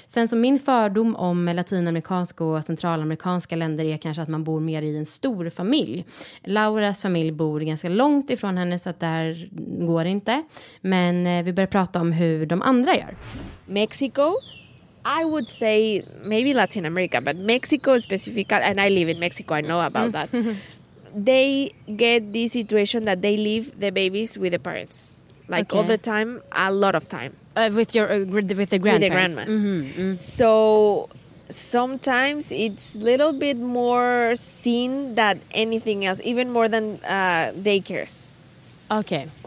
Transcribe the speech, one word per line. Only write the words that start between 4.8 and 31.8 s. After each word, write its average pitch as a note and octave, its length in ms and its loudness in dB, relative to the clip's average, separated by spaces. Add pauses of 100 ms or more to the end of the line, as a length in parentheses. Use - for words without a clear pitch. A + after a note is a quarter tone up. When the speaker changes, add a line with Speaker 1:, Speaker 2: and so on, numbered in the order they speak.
Speaker 1:
i D3+ 160 -4
en D3+ 80 -6
stor F3+ 440 -4
familj. F3+ 560 -2 (380)
Lauras G#3+ 580 0
familj E3 300 0
bor D3+ 280 -2
ganska D#3 300 -4
långt C#4 400 2
ifrån G3 280 -2
henne F3 220 -2
så F#3 100 -8
att E3+ 100 -8
där E3 500 -4 (360)
går E3 180 2
det F3 60 0
inte. G#3+ 340 -2 (380)
Men, F3+ 460 2
eh, F3 160 0
vi F3+ 100 -2
börjar F#3+ 140 0
prata F#3 340 0
om E3+ 100 0
hur D#3+ 340 2
de E3 160 0
andra C4 340 4
gör. - 220 -4 (480)
Speaker 2:
Mexico, A3 560 -2 (1000)
I - 20 0
would D#4 260 -2
say A3 520 2 (220)
maybe A3+ 300 2
Latin G3+ 320 2
America, E3 360 -2
but C#3+ 140 -2
Mexico A#3+ 640 2
specifically, G#3+ 640 -2
and G3 160 0
I G3 100 4
live F3 220 2
in E3 80 -4
Mexico, E3+ 380 -4
I D3+ 40 -2
know D#3+ 200 0
about D#3+ 240 0
Speaker 1:
Mm. A#3 80 -2
Speaker 2:
that. D3+ 180 -4
Speaker 1:
<laughs> G#3 920 -6
Speaker 2:
They C4+ 440 4 (180)
get A3 460 2
this A3+ 180 0
situation G#3+ 540 0
that F#3+ 160 0
they G#3 160 2
leave G#3+ 420 -2
the G3+ 120 -2
babies G3 460 -2
with F#3 160 -2
the F3 60 -2
parents. - 520 -12 (360)
Like, F3 280 -2
all G#3 80 4
Speaker 1:
Okay. A3 140 2
Speaker 2:
the - 0 -
time, A3 440 -2 (100)
a F#3+ 200 0
lot G3 240 2
of D#3 120 -2
time. C3 240 -10 (240)
Speaker 1:
Uh, A3 200 2
with A3 200 0
your, G#3+ 160 2
uh, G#3 140 2
with G3 220 0
the, F#3+ 80 -2
with G3 140 -2
the G3 100 2
Speaker 2:
With G3 220 4
the G3 80 4
Speaker 1:
grandparents. F3 260 4
Speaker 2:
grandmas. G#3 300 0
Speaker 1:
Mm-hmm, E3+ 360 -2 (100)
mm. F#3+ 60 -2
Speaker 2:
So G#3+ 920 4 (400)
sometimes C4 1000 0